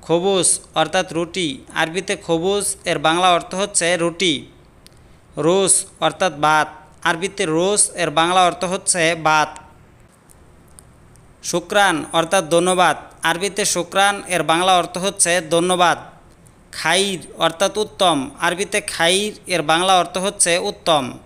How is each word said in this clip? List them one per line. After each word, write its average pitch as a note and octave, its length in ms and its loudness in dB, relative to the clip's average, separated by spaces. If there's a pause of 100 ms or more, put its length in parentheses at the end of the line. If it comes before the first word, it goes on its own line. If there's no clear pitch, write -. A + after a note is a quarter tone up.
খবুজ F3 460 0 (260)
অর্থাৎ D#3+ 380 0
রুটি। E3+ 360 -4 (260)
আরবিতে E3+ 420 -2
খবুজ F#3 480 -2 (200)
এর E3 140 -2
বাংলা E3 320 2
অর্থ E3 240 0
হচ্ছে G3 320 -2 (100)
রুটি। E3+ 380 0 (1000)
রোস F3 380 2 (260)
অর্থাৎ D#3+ 400 -2
ভাত। D3+ 280 2 (340)
আরবিতে F3 440 -2
রোস F3 360 0 (140)
এর E3+ 140 -2
বাংলা E3+ 360 2
অর্থ E3 180 -2
হচ্ছে F#3 380 -2 (220)
ভাত। D#3 260 2 (1900)
শুক্রান F3+ 540 0 (160)
অর্থাৎ E3 360 0
ধন্যবাদ। E3+ 480 2 (260)
আরবিতে F3 420 -2
শুক্রান G3 520 0 (120)
এর F3 140 0
বাংলা E3+ 340 2
অর্থ E3 220 -2
হচ্ছে F#3 340 0 (180)
ধন্যবাদ। E3+ 480 2 (720)
খাইর F#3 480 0 (180)
অর্থাৎ F3+ 400 0
উত্তম। G3 380 0 (240)
আরবিতে F3 400 -2
খাইর G3 520 0 (140)
এর F3 160 -2
বাংলা E3 360 2
অর্থ E3+ 200 -2
হচ্ছে F#3 400 0
উত্তম। F3 460 0 (220)